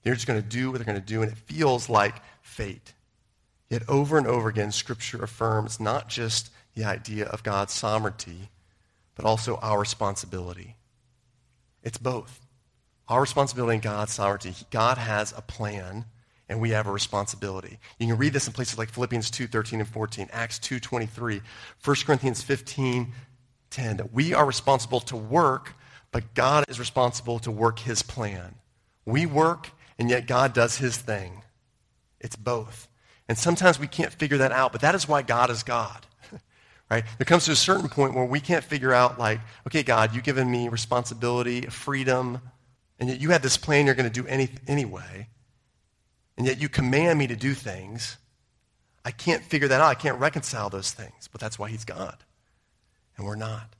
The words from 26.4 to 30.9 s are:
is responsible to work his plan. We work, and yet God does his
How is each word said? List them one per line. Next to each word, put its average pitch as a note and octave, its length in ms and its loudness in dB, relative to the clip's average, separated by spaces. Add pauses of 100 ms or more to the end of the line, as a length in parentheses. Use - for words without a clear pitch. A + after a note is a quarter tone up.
is A#2 120 -10
responsible A#2+ 600 0
to A2+ 120 -6
work A2+ 280 2
his A2+ 220 -4
plan. F#2+ 540 -8 (480)
We C#3 220 2
work, D#3+ 440 2 (280)
and A#2+ 120 0
yet B2 160 2
God B2+ 280 4
does A#2+ 220 4
his B2 200 -2